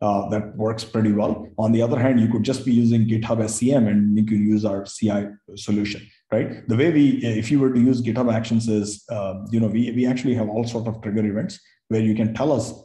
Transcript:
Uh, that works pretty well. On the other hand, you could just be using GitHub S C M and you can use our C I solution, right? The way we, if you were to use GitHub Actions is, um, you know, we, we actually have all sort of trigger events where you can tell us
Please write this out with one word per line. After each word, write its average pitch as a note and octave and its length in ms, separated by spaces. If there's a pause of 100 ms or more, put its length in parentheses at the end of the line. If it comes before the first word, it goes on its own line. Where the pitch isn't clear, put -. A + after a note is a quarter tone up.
Uh, G2+ 260
that G#2+ 280
works A2+ 280
pretty A2+ 280
well. - 440
On A2 160
the A2+ 80
other A#2+ 180
hand, B2 220
you A2 80
could A2+ 140
just C3 240
be B2+ 60
using A#2 360
GitHub A2 340
S G#2+ 120
C B2 180
M A#2 140
and G#2 280
you G#2+ 120
can G#2 200
use G#2+ 200
our G2 180
C - 260
I G2+ 180 (260)
solution, G#2 520 (240)
right? - 380
The A2+ 80
way D#3 160
we, C3+ 320
if A2+ 260
you D3 80
were C3 140
to B2 80
use B2 220
GitHub A#2 280
Actions A2+ 380
is, G#2 420
um, G2 400
you A2+ 80
know, A2+ 100
we, A#2 240
we B2 140
actually B2 280
have A2 160
all A2+ 140
sort A#2 220
of G#2+ 140
trigger G#2+ 240
events G#2 340 (300)
where A2 140
you A2 120
can A2 200
tell D3 180
us - 220 (100)